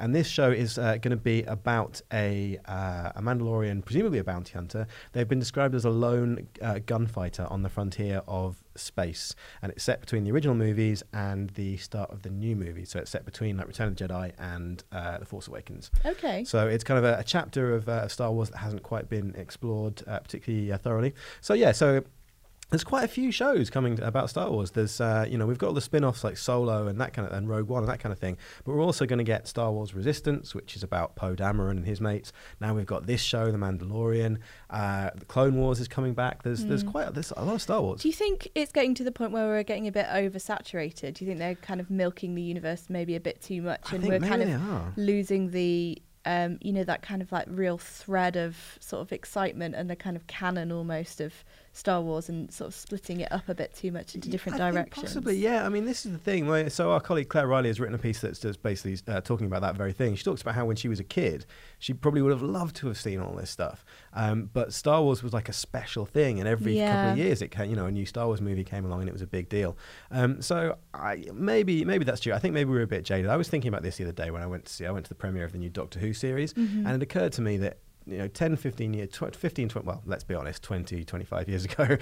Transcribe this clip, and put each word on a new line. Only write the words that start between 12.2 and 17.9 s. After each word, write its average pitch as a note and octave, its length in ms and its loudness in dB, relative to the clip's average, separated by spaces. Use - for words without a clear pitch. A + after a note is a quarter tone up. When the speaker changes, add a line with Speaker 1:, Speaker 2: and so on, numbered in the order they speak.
Speaker 1:
the F#2+ 80 -8
new G#2+ 260 -2
movies. F2 320 -6
So - 120 -6
it's - 100 -8
set - 160 -6
between, G#2 320 -2
like, F#2 80 -4
Return A2 220 -2
of F#2+ 80 -2
the - 120 -4
Jedi F2+ 300 -4
and, F2 440 -8
uh, F2 260 -4
The - 80 -14
Force - 220 -12
Awakens. - 420 -14
Speaker 2:
Okay. C#4 380 0
Speaker 1:
So A2+ 240 2
it's A2+ 160 0
kind C3+ 120 2
of A#2+ 80 4
a, A#2 140 4
a - 60 -2
chapter C3 500 0
of, A2 120 0
uh, A#2 180 0